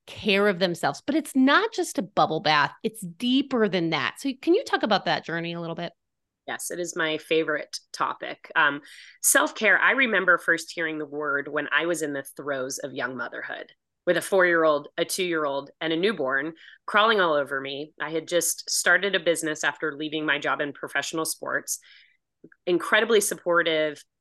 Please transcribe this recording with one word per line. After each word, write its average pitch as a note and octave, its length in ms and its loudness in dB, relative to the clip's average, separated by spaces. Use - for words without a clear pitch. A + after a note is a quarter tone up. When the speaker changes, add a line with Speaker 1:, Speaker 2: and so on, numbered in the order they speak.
Speaker 1:
care G3+ 420 2
of F3+ 100 2
themselves. F3 480 0
But C#4 80 0
it's D#4 200 -2
not D4 380 4
just - 260 -4
a A#3 40 0
bubble D#3 380 0
bath. D3+ 320 2
It's - 180 -6
deeper B3 680 0
than E3 220 0
that. C3+ 280 -2
So C#4 120 -4
can E4 100 4
you B4 120 4
talk G4 180 -2
about G3+ 240 2
that D#3+ 180 0
journey E3+ 300 -6
a E3+ 60 -8
little E3 160 -8
bit? F3 160 -8
Speaker 2:
Yes, - 240 -8
it E3+ 80 -6
is F3 160 -6
my D#3 240 0
favorite D#3 600 -2
topic. - 640 -6
Um, D3 280 2
self-care, A3+ 560 2
I F#3 140 4
remember G3 440 2
first E3 380 -2
hearing D#3+ 240 -4
the D3+ 80 -8
word C#3+ 420 -4
when D3 240 -4
I D3+ 140 2
was D#3+ 160 -2
in D3 100 -4
the C#3 120 -6
throes C3+ 420 -6
of C3+ 140 -10
young C3 240 -6
motherhood - 560 -10
with E3+ 120 4
a D#3 40 -2
four-year-old, E3 680 4
a E3+ 80 -2
two-year-old, D3+ 640 -4
and D#3+ 120 -2
a D#3+ 40 0
newborn D#3+ 560 0
crawling G#3+ 340 4
all E3+ 120 4
over C#3 280 0
me. C#3 380 -8
I D3+ 120 -6
had D#3+ 180 -6
just - 400 -2
started F#3 460 2
a F#3 60 0
business D#3+ 440 -2
after D3 320 -4
leaving D#3 300 -4
my D3 120 0
job D3 220 -2
in C#3+ 140 -4
professional D3 500 -4
sports. - 540 -6
Incredibly G#3+ 560 4
supportive E3 800 0